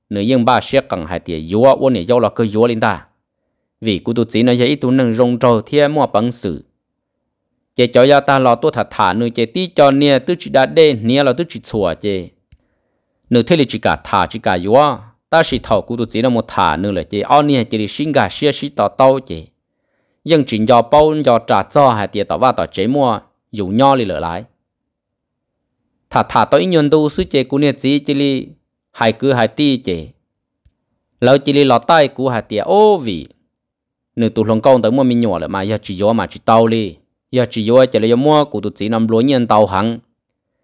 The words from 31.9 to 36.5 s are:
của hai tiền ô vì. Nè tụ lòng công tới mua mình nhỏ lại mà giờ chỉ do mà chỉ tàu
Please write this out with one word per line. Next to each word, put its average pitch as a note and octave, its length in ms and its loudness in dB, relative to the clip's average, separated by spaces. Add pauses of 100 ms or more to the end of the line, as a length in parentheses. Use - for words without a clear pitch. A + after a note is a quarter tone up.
của B2+ 220 -4
hai A#2 120 -4
tiền G#2 240 -6
ô G#3 320 2
vì. G2+ 300 -8 (880)
Nè A2+ 140 0
tụ A2 140 -2
lòng A2 180 0
công C3 200 4
tới A2+ 100 0
mua C3+ 120 0
mình A#2+ 160 0
nhỏ G2 200 -2
lại D#2 100 -8
mà F#2+ 120 -6
giờ G#2 200 -4
chỉ G2 140 -12
do G2+ 180 0
mà G2 140 -2
chỉ - 180 -16
tàu A2+ 220 4